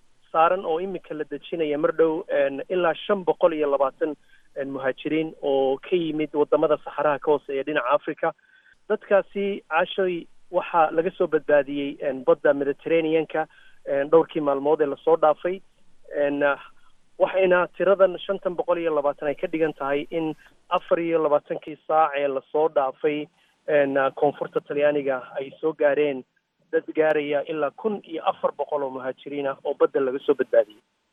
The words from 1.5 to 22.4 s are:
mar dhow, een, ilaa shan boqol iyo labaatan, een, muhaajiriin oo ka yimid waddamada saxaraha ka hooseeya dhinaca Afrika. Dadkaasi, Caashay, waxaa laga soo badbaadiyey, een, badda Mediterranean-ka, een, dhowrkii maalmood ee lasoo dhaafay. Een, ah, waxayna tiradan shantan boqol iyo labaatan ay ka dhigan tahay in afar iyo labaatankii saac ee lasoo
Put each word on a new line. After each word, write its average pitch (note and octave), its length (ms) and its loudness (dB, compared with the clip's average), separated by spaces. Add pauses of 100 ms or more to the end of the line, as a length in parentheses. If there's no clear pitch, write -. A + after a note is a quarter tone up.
mar E3 140 2
dhow, D#3+ 400 2
een, C#3 300 0 (100)
ilaa F3 220 2
shan G3 340 -2
boqol E3+ 240 2
iyo D3+ 180 -2
labaatan, C#3 460 -2 (400)
een, C#3 160 -8
muhaajiriin D3+ 720 -4
oo C3+ 340 0
ka - 200 -4
yimid D#3 360 -2
waddamada D3+ 520 2
saxaraha D3 340 -2
ka - 140 -2
hooseeya C#3 340 -2
dhinaca C#3 260 -2
Afrika. D#3 400 -2 (560)
Dadkaasi, G3+ 800 0
Caashay, F3+ 580 -2 (240)
waxaa E3+ 460 2
laga E3 220 0
soo F3+ 80 2
badbaadiyey, C#3+ 760 0
een, C3 240 -6
badda D#3 300 4
Mediterranean-ka, D#3 920 -2 (380)
een, C#3 260 -2
dhowrkii E3 300 4
maalmood C#3+ 400 0
ee D3+ 60 4
lasoo D3+ 300 2
dhaafay. E3 440 0 (560)
Een, C#3+ 260 0
ah, C#3 180 0 (580)
waxayna F#3 480 2 (100)
tiradan F3+ 420 4
shantan F#3+ 380 -4
boqol E3+ 240 0
iyo E3 140 -2
labaatan C#3+ 340 -2
ay C#3 60 -2
ka - 120 -6
dhigan D#3+ 280 -2
tahay C#3+ 360 -4
in D#3+ 240 -4 (360)
afar F3+ 300 0
iyo E3 220 0
labaatankii D3 540 -2 (100)
saac D#3 300 2
ee C#3+ 120 0
lasoo D3+ 400 -2